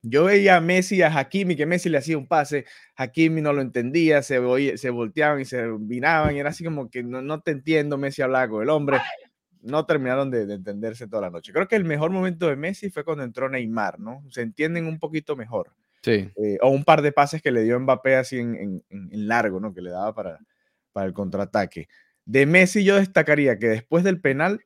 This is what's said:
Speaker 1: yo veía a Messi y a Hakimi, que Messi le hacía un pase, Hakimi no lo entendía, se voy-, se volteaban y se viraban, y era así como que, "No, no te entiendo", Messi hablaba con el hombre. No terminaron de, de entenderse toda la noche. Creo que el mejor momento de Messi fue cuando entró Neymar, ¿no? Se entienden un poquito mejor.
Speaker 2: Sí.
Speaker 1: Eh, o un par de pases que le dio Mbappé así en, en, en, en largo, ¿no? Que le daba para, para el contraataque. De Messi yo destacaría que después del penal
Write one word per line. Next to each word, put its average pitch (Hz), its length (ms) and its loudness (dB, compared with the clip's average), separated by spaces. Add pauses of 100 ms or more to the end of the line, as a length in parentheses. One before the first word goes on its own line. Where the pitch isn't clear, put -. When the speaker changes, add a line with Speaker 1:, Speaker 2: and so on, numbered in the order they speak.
Speaker 1:
yo 127 240 2
veía 196 320 6
a 170 40 6
Messi 185 360 2
y 180 60 4
a 160 60 6
Hakimi, 165 480 0
que 147 100 0
Messi 175 220 -2
le 151 100 2
hacía 151 180 -2
un 135 120 -8
pase, 147 380 0 (280)
Hakimi 160 480 0
no 147 100 0
lo 143 80 0
entendía, 135 600 2
se 131 160 0
voy-, 123 400 0
se 127 120 -4
volteaban 135 500 0
y 131 40 -6
se 123 220 -4 (140)
viraban, 143 560 0
y - 20 -4
era 143 120 -4
así - 120 -12
como 147 260 -6
que, 123 140 -10
"No, 123 180 -8
no 147 200 -8
te 165 100 -4
entiendo", 147 480 0
Messi 139 240 -4
hablaba 131 260 2
con 107 140 -2
el 131 80 0
hombre. 143 300 2 (600)
No 151 260 -4
terminaron 135 440 0
de, 117 160 0
de 101 80 -6
entenderse 104 540 -10
toda 104 140 -4
la 92 80 -6
noche. 85 220 -14
Creo 185 140 0
que - 80 -2
el 202 100 2
mejor 156 280 -2
momento 180 340 -2
de 147 80 2
Messi 185 360 -8
fue 156 120 -10
cuando 147 220 -6
entró 127 240 -6
Neymar, 113 500 -4
¿no? 123 320 -16
Se 123 120 -8
entienden 160 440 -4
un 160 140 -8
poquito 156 340 -6
mejor. 113 380 -8 (280)
Speaker 2:
Sí. 101 360 0
Speaker 1:
Eh, 104 260 -2
o 127 60 6
un 139 160 2
par 156 180 6
de 147 80 2
pases 143 320 0
que 147 80 0
le 117 140 2
dio 120 160 2
Mbappé 131 340 2
así 131 240 -2
en, 120 160 -4
en, 98 360 -10
en, 95 200 -16
en 104 180 -8
largo, 110 300 0
¿no? 101 160 -8
Que 90 80 -14
le 90 80 -10
daba 98 240 -6
para, 92 240 -10 (540)
para 98 140 -4
el 92 60 -6
contraataque. 98 760 -4 (360)
De 135 220 4
Messi 185 380 4
yo 196 120 6
destacaría 151 640 2
que 113 80 -2
después 117 380 0
del 185 160 0
penal 160 460 0